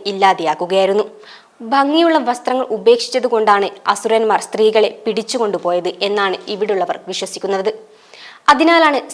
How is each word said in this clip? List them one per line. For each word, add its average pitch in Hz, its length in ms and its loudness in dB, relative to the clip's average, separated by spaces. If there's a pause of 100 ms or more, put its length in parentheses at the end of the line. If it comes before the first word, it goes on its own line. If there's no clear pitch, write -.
(120)
ഇല്ലാതെയാക്കുകയായിരുന്നു. 190 920 0 (680)
ഭംഗിയുള്ള 311 440 2 (100)
വസ്ത്രങ്ങൾ 254 380 -4 (100)
ഉപേക്ഷിച്ചതുകൊണ്ടാണ് 220 920 2 (260)
അസുരന്മാർ 220 540 0
സ്ത്രീകളെ 214 440 2 (140)
പിടിച്ചുകൊണ്ടുപോയത് 190 840 -2 (180)
എന്നാണ് 202 280 -2 (180)
ഇവിടുള്ളവർ 190 420 -2 (140)
വിശ്വസിക്കുന്നത്. 190 600 -6 (800)
അതിനാലാണ് 311 480 4 (140)